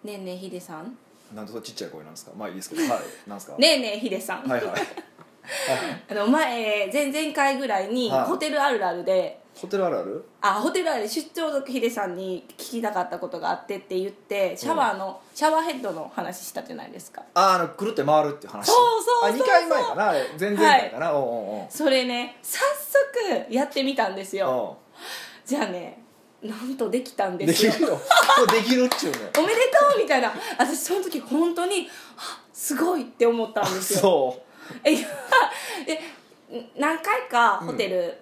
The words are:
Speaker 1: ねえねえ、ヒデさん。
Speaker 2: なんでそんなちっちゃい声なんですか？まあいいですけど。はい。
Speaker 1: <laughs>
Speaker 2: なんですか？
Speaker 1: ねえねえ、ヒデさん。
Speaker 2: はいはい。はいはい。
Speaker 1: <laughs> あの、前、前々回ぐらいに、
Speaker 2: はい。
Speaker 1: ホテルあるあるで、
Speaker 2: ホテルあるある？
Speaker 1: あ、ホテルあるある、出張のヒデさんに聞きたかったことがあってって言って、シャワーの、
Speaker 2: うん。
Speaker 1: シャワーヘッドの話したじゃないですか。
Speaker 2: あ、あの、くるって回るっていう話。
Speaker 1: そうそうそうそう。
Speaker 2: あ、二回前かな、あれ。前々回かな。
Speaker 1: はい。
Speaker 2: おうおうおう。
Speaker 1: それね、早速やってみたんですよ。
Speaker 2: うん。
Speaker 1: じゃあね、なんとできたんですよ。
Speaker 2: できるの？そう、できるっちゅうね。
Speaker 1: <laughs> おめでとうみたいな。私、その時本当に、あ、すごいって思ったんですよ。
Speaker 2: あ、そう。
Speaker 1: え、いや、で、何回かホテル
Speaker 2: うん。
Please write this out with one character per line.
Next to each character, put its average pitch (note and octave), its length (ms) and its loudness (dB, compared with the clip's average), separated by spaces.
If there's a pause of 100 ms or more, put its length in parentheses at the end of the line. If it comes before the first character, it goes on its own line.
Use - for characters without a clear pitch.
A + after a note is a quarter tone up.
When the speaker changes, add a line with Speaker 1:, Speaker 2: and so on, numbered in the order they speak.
Speaker 1:
ね G#3 100 -12
え G3+ 40 -12
ね F#3 140 -10
え、 F#3 40 -8
ヒ F#3 140 -12
デ F3+ 100 -10
さ F3+ 160 -16
ん。 G#3 200 -14 (380)
Speaker 2:
な G#2+ 80 -12
ん G#2 40 -12
で G2 60 -16
そ A#2 60 -10
ん - 20 -8
な G#2+ 60 -18
ち A#2+ 60 -14
っ - 20 -20
ち - 100 -10
ゃ E2+ 40 -10
い - 20 -12
声 D#2+ 120 -16
な D2+ 60 -20
ん - 40 -20
で - 40 -20
す - 100 -20
か？ - 100 -20
ま G#2 100 -10
あ - 20 -8
い - 40 -10
い - 40 -14
で G3 60 -10
す - 80 -14
け D#4 60 -8
ど。 E4 60 0
は D4+ 60 0
い。 - 140 -2 (120)
Speaker 1:
<laughs> - 140 -20
Speaker 2:
な G#3 60 -10
ん G3+ 40 -12
で - 60 -12
す - 60 -18
か？ - 80 -12
Speaker 1:
ね D4+ 160 4
え C#4 40 0
ね A3+ 180 -4
え、 - 20 -10
ヒ A3 120 -6
デ F#3+ 100 -4
さ - 160 -6
ん。 C#3 120 -10
Speaker 2:
は B2+ 100 0
い - 60 -2
は - 20 -4
い。 - 0 -
は - 20 -6
い - 40 -6
は - 60 -4
い。 - 80 -2 (540)
Speaker 1:
<laughs> - 680 -6
あ G#3+ 40 -6
の、 G#3 140 0
前、 A#3 640 2
前 C#4+ 140 2
々 D4 280 -2
回 C#4 240 2
ぐ C4+ 80 -4
ら G#3 140 0
い F#3+ 80 -4
に、 A#3+ 220 0
Speaker 2:
は C3+ 120 2
い。 - 20 2
Speaker 1:
ホ D4+ 120 0
テ D4+ 140 -2
ル C#4+ 120 0
あ C#4+ 80 4
る G#3+ 160 0
あ F3 60 0
る F3 120 -6
で、 F#3 360 0 (200)
Speaker 2:
ホ F#3 60 -10
テ G3 120 -4
ル F#3+ 80 0
あ E3+ 40 0
る B2+ 80 -2
あ F2+ 40 -4
る？ G2+ 220 -8 (160)
Speaker 1:
あ、 G3 140 2
ホ A3+ 160 0
テ F#4 120 -2
ル E4 80 0
あ D4 40 0
る A#3+ 60 -2
あ - 20 -2
る、 G#3 60 -4
出 D4+ 220 -6
張 D#4+ 200 -4
の C#4 140 -2
ヒ C4 160 -4
デ A#3 100 2
さ G#3+ 160 -4
ん F3+ 80 -8
に F#3 300 -8 (120)
聞 - 140 -14
き A#3 120 -4
た G#3+ 100 -2
か F3+ 100 0
っ F3+ 80 -4
た F3+ 80 -6
こ F3 100 -8
と E3+ 120 -10
が D#3 100 -2
あ F3+ 40 0
っ F3+ 120 -10
て G3+ 120 -6
っ - 20 -10
て F#3+ 180 -6
言 F#3+ 100 -4
っ - 20 -6
て、 G3 460 -2
シ A#3 100 -10
ャ D#4 80 0
ワ B3+ 180 2
ー G3 40 -4
の、 F#3+ 240 -10 (100)
Speaker 2:
う - 40 -20
ん。 - 20 -14
Speaker 1:
シ - 80 0
ャ D#4 60 6
ワ D#4 80 4
ー D#4+ 40 2
ヘ E4 100 -4
ッ B3+ 100 -8
ド G#3 100 -4
の D#3+ 220 -10
話 F3+ 300 -8
し - 80 -12
た - 100 -8
じ E3 100 -16
ゃ - 40 -12
な D3+ 100 -14
い - 40 -18
で - 100 -16
す - 100 -20
か。 - 120 -16 (120)
Speaker 2:
あ、 F#3+ 200 6
あ F3+ 40 2
の、 E3 100 0
く - 160 -8
る - 60 0
っ D3 40 -10
て C#3 100 0
回 D3+ 200 6
る D3 40 0
っ C#3+ 100 -4
て - 80 -16
い - 20 -16
う - 40 -16
話。 - 160 -4
Speaker 1:
そ F#4+ 40 6
う A4+ 40 10
そ A#4+ 240 6
う - 20 -8
そ A#4+ 160 2
う - 40 4
そ - 40 4
う。 - 40 4
Speaker 2:
あ、 - 20 0
二 B3+ 80 -2
回 B4+ 260 6
前 E4 160 2
か - 120 -2
な、 G#3 160 2
あ - 20 2
れ。 C#3 140 0 (120)
前 G3 120 -2
々 G#3 120 2
回 C4+ 280 8
か A#2 80 -10
な。 D#3 80 -2
Speaker 1:
は E3 60 2
い。 - 40 2
Speaker 2:
お - 20 2
う - 20 2
お C3 40 0
う B2 40 -2 (340)
お - 60 -12
う。 - 80 -14
Speaker 1:
そ D4 140 2
れ C4 140 4
ね、 B3 380 -6
早 - 160 -8
速 B4+ 960 0
や B3+ 120 2
っ C#4+ 40 -4
て C4+ 140 -2
み C4+ 140 0
た A3+ 120 2
ん F#3+ 60 -6
で G3 100 -8
す F#3+ 120 -8
よ。 B2+ 420 -2 (160)
Speaker 2:
う - 40 -20
ん。 - 480 -16
Speaker 1:
じ C4+ 100 -2
ゃ C#4+ 60 -2
あ G#3+ 40 0
ね、 F3 360 -10 (400)
な G#3+ 120 -10
ん B3+ 220 -8
と A#3+ 120 -2
で B3 140 0
き - 120 -14
た G3 140 -2
ん F3+ 80 -6
で E3 160 2
す G#3 140 4
よ。 A3+ 60 4
Speaker 2:
で - 60 -2
き - 60 2
る C4+ 60 2
の？ D#3+ 100 -2 (360)
そ B3+ 80 8
う、 - 20 6
で A3+ 160 4
き B3 140 2
る B3 80 6
っ B3 40 2
ち - 200 0
ゅ - 20 0
う - 20 -4
ね。 A#2+ 60 -6 (140)
Speaker 1:
<laughs> - 40 0
お D4 60 6
め F4+ 60 2
で A4 60 2
と C#5 420 6
う - 20 0
み D#4+ 100 0
た D4 80 4
い B3+ 60 2
な。 G#3+ 100 0 (260)
私、 C#4 180 2
そ - 180 -4
の G4 80 -2
時 F4+ 180 -6
本 E4 340 0
当 F4 120 -2
に、 F#4 220 -2 (280)
あ、 - 240 -12 (120)
す - 240 -4
ご E4+ 200 2
い C#4 60 -2
っ - 40 -6
て - 200 0
思 A#3 180 2
っ G#3+ 80 -10
た G#3 80 -2
ん F#3+ 140 0
で F#3+ 60 -4
す G3+ 140 -2
よ。 F#3+ 40 2
Speaker 2:
あ、 - 20 2
そ C#3+ 380 4
う。 - 40 -20 (420)
Speaker 1:
え、 D4+ 80 6
い - 80 2
や、 - 80 -8 (760)
で、 D#4 160 -4 (800)
何 D#4 220 0
回 A#4 280 -2
か A#3 280 4
ホ F3 160 -6
テ G#3 160 -2
ル F#3 100 0
Speaker 2:
う F3 80 0
ん。 E3+ 160 -8